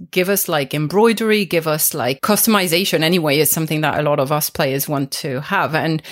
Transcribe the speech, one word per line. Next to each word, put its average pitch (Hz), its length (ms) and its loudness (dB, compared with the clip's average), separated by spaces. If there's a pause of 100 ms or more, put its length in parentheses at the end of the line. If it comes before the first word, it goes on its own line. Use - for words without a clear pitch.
(120)
give 185 180 0
us, 196 200 0
like, 143 240 -2
embroidery, 214 720 2
give 160 220 0
us, 156 260 0
like, 135 280 -2
customization 185 840 2
anyway 156 360 2
is 147 120 2
something 160 300 -2
that 143 180 0
a 147 40 0
lot 147 160 2
of 135 120 -2
us 151 180 -2
players 139 380 -2
want 143 240 -4
to 135 300 -6
have. 160 340 -2
And 156 260 -2 (100)